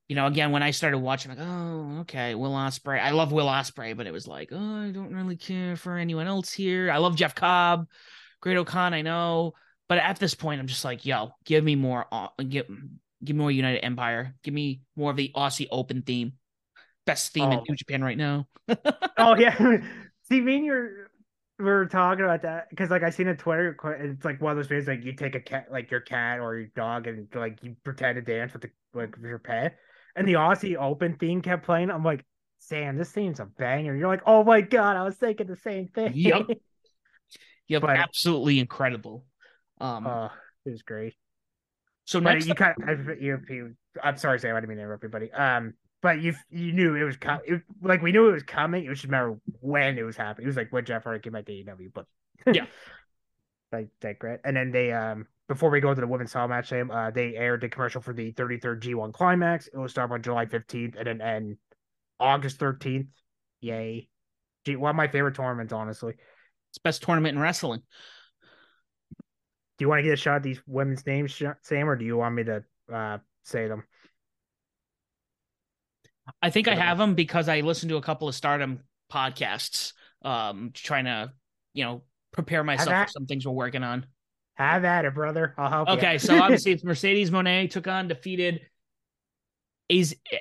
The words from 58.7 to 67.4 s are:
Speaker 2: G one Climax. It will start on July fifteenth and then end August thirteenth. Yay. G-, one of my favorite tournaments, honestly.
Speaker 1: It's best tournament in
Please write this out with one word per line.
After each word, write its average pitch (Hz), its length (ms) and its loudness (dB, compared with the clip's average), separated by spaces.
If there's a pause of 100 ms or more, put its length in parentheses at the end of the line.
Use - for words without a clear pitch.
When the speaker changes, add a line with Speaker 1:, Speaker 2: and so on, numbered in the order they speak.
Speaker 2:
G 120 140 -6
one 110 180 -6
Climax. 175 540 2
It 135 100 -16
will 131 100 -6
start 123 240 -4
on 120 100 -4
July 117 240 0
fifteenth 117 520 -6
and 117 100 -6
then 113 140 -6
end 110 360 -6 (640)
August 135 400 2
thirteenth. 135 480 -4 (540)
Yay. 113 480 -8 (560)
G-, 143 100 -2
one 147 140 0
of 151 80 0
my 151 100 2
favorite 139 280 0
tournaments, 123 360 -4
honestly. 110 440 -8 (560)
Speaker 1:
It's - 80 -18
best - 240 -2
tournament 156 320 2
in 139 60 0